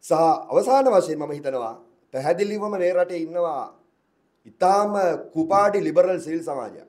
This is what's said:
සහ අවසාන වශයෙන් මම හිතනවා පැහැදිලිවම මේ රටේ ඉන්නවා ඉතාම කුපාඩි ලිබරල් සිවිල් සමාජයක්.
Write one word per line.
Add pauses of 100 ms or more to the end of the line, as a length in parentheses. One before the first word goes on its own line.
සහ (360)
අවසාන
වශයෙන්
මම
හිතනවා (400)
පැහැදිලිවම
මේ
රටේ
ඉන්නවා (800)
ඉතාම (380)
කුපාඩි
ලිබරල්
සිවිල්
සමාජයක්.